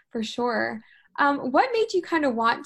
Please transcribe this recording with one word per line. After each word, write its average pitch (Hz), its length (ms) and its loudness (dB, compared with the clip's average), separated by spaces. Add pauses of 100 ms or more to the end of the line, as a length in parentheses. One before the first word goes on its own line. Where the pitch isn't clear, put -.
(120)
for 226 100 -6
sure. 226 600 -4 (360)
Um, 285 340 2
what 427 200 4
made 453 220 0
you 359 80 2
kind 320 240 0
of 247 100 0
want 226 300 0